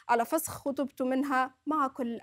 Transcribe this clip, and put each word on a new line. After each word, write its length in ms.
على 160
فسخ 280
خطوبته 520
منها، 500
مع 200
كل 360